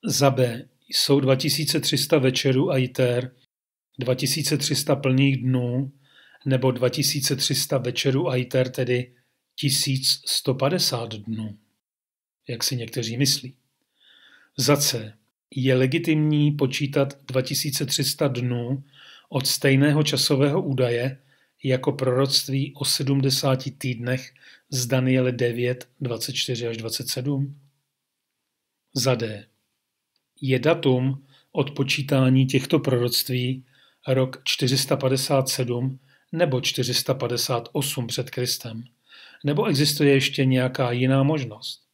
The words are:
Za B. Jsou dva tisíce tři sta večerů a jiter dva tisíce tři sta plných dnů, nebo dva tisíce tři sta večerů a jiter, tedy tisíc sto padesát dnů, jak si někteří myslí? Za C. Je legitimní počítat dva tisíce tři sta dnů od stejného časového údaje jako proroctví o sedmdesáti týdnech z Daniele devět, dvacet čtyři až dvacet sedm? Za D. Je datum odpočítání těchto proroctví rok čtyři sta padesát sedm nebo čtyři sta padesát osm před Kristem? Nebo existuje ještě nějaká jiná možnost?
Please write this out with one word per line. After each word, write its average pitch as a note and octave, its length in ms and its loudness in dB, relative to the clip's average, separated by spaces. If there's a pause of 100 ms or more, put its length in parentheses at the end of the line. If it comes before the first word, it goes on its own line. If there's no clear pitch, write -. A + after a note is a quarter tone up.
Za C#3 260 4
B. B2 380 -2 (200)
Jsou - 320 2
dva C3 160 4
tisíce D3+ 440 0
tři - 180 0
sta D3 200 2
večerů C3 520 2
a C#3 60 2
jiter B2+ 580 0 (640)
dva B2+ 160 0
tisíce C#3+ 440 -2
tři C#3+ 180 -2
sta C#3+ 200 0
plných C3+ 460 2
dnů, B2+ 500 0 (540)
nebo C3 240 2
dva B2+ 180 0
tisíce C#3+ 480 -2
tři - 180 -2
sta C#3 240 -2
večerů C3 500 0
a B2+ 80 0
jiter, B2+ 320 0
tedy B2 460 -2 (400)
tisíc C3 720 0
sto - 280 -2
padesát C3+ 600 -2
dnů, A2 440 -8 (920)
jak A#2 160 -6
si C3 120 -2
někteří A2+ 400 -6
myslí? C3 380 -6 (1040)
Za C3+ 180 4
C. A2 360 -2 (380)
Je C3 240 2
legitimní D3+ 800 2
počítat C#3 720 -2
dva C3 160 -2
tisíce C#3 440 -4
tři C3+ 180 -2
sta - 240 -2
dnů B2 560 -4 (440)
od - 180 -2
stejného C#3+ 560 4
časového C#3+ 600 2
údaje C3 580 -2 (440)
jako C3 280 2
proroctví C3+ 840 0
o C#3+ 100 -6
sedmdesáti C3+ 840 0
týdnech B2 640 -6 (360)
z B2 160 -4
Daniele B2+ 460 2
devět, A#2+ 560 -2 (120)
dvacet B2+ 320 -6
čtyři A#2+ 360 -4
až A2+ 80 -6
dvacet A2 320 -6
sedm? C#3 520 -4 (1300)
Za B2+ 200 2
D. G#2+ 320 -6 (960)
Je C3 180 0
datum C3+ 680 2 (260)
odpočítání C3+ 920 2
těchto C3+ 320 2
proroctví B2+ 840 -2 (440)
rok C3 360 0
čtyři C3+ 340 0
sta C#3 180 0
padesát C3+ 520 0
sedm B2+ 500 -2 (340)
nebo D#3+ 280 2
čtyři B2+ 340 -2
sta C3 200 0
padesát A#2+ 580 -2
osm C3+ 340 -4
před B2 240 -6
Kristem? A#2+ 540 -6 (600)
Nebo D3+ 220 0
existuje D3 460 4
ještě C#3 320 2
nějaká B2+ 480 2
jiná C3 300 2
možnost? C3+ 720 -4